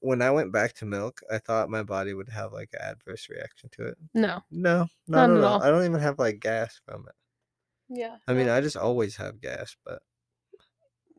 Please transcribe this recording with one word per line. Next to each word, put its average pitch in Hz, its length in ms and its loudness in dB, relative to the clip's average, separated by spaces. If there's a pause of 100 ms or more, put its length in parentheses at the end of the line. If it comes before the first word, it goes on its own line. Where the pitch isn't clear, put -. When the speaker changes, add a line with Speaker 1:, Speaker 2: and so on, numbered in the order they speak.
Speaker 1:
when 127 220 2
I 131 80 4
went 139 200 2
back 110 260 0
to - 100 -10
milk, 101 340 -6 (100)
I 110 60 -2
thought 110 320 -2
my 107 140 -4
body 98 320 -4
would 95 140 -10
have, 104 220 -8
like, 107 220 -12
an - 80 -10
adverse 104 480 -12
reaction - 440 -14
to 117 160 -8
it. 120 80 -12 (180)
Speaker 2:
No. 208 340 0
Speaker 1:
No, 170 380 2 (200)
not 160 200 6
Speaker 2:
Not - 20 6
Speaker 1:
at 110 80 8
Speaker 2:
at 104 60 6
Speaker 1:
all. 101 140 4
Speaker 2:
all. - 60 2
Speaker 1:
I 139 60 6
don't 170 160 6
even 165 140 2
have, 147 180 0
like, 110 220 0
gas 113 480 -2
from 104 200 -14
it. - 60 -20 (720)
Speaker 2:
Yeah, 226 280 -8 (120)
Speaker 1:
I 127 60 0
mean, 127 140 4
Speaker 2:
no. 117 100 2
Speaker 1:
I 135 40 4
just 143 160 -2
always 107 400 0
have 101 240 -8
gas, - 340 -8 (100)
but - 160 -12 (1160)